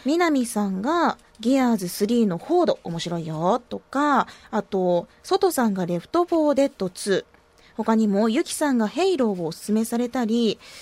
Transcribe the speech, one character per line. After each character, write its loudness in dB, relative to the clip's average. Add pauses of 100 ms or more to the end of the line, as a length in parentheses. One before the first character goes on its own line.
南 2
さ -2
ん -4
が、 0 (240)
ギ 2
ア 2
ー 4
ズ -4
ス -2
リ 2
ー 2
の -2
フ 0
ォ 4
ー 4
ド、 0
面 -6
白 -6
い -8
よ、 0
と -10
か、 0 (240)
あ 0
と、 0 (140)
ソ 0
ト 2
さ 0
ん 0
が -2
レ -2
フ -12
ト 0
フ 0
ォ 4
ー 2
デ 2
ッ -6
ド -4
ツ -2
ー、 -20 (360)
他 0
に 2
も、 2
ユ 0
キ -10
さ 0
ん 2
が 2
ヘ 0
イ 0
ロ 0
ー -6
を -4
お -4
す -14
す -4
め 2
さ -4
れ -2
た -4
り、 0 (220)